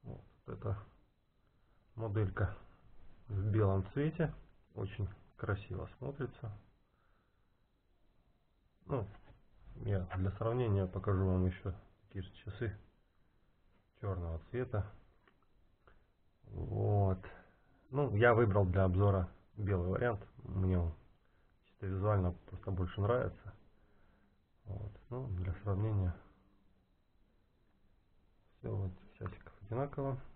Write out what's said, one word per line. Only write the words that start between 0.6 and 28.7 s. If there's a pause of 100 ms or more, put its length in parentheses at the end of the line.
моделька (720)
в
белом
цвете. (400)
Очень (300)
красиво (100)
смотрится. (2250)
Ну, (800)
я (160)
для
сравнения
покажу
вам
ещё (320)
такие
же
часы (1200)
чёрного (100)
цвета. (1500)
Вот. (680)
Ну,
я
выбрал
для
обзора (300)
белый
вариант. (160)
Мне
он (720)
чисто
визуально (140)
просто
больше
нравится. (1080)
Вот. (160)
Ну,
для
сравнения (2500)
всё